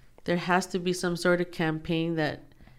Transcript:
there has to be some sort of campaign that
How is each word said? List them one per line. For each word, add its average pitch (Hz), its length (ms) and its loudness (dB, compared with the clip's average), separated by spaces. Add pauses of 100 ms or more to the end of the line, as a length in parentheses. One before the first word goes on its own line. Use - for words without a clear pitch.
(240)
there 170 140 2
has 180 300 2
to 196 100 -4
be 180 160 0
some 175 220 -2
sort 175 260 2
of 175 80 -4
campaign 160 680 -2
that 151 280 -2 (340)